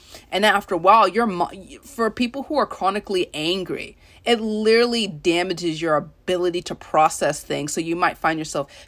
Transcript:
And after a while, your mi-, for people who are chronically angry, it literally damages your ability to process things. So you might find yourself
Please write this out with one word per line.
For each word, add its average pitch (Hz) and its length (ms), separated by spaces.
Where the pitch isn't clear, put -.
And 196 140
after 202 280
a 170 40
while, 196 280
your 214 200
mi-, 180 560
for 226 280
people 247 340
who 302 120
are 240 100
chronically 190 680
angry, 170 640
it 233 160
literally 220 640
damages 170 760
your 160 140
ability 175 640
to - 120
process 156 680
things. 143 320
So 170 80
you 165 120
might 175 220
find 160 220
yourself 156 340